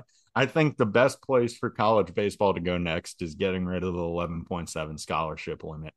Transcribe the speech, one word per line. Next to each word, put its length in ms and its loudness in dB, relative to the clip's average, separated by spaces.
I 100 4
think 300 2
the 100 4
best 360 4
place 360 2
for 120 -4
college 440 2
baseball 400 2
to 60 -2
go 180 0
next 440 -4
is 140 -6
getting 300 0
rid 180 -2
of 100 -2
the 80 -4
eleven 420 -4
point 260 -6
seven 280 -6
scholarship 640 -6
limit. 340 -12